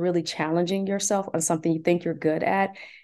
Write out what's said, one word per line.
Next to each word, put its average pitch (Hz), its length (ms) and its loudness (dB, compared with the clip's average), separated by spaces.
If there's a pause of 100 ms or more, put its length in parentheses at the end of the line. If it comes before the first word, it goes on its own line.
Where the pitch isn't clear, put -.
really 175 140 2
challenging 175 640 0
yourself 196 480 -2
on 165 80 -2
something 165 320 0
you 160 80 0
think 175 220 2
you're 170 100 -2
good 156 300 0
at. 196 340 0 (260)